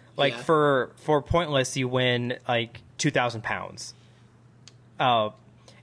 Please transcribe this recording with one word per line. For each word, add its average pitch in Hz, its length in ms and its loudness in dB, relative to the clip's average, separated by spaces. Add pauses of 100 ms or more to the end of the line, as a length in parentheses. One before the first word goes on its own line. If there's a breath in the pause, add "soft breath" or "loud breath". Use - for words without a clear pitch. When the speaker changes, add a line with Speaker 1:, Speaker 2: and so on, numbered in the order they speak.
(160 soft breath)
Speaker 1:
Like, 143 180 2
Speaker 2:
Yeah. 120 80 -12
Speaker 1:
for, 143 540 2
for 151 260 0
Pointless, 147 540 -2
you 131 120 -2
win, 123 480 0 (100)
like, 117 360 -4 (160)
two 147 120 0
thousand 120 320 -2
pounds. - 520 -8 (1040 soft breath)
Uh, 117 300 4 (520 loud breath)